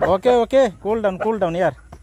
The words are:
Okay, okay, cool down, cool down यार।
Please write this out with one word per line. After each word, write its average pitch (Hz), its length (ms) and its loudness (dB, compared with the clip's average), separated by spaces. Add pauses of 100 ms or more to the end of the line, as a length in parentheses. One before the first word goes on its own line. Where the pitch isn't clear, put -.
Okay, 190 300 2
okay, 247 360 2
cool 220 300 -6
down, 190 160 -2
cool 214 220 -2
down 170 160 -2
यार। 175 200 0 (280)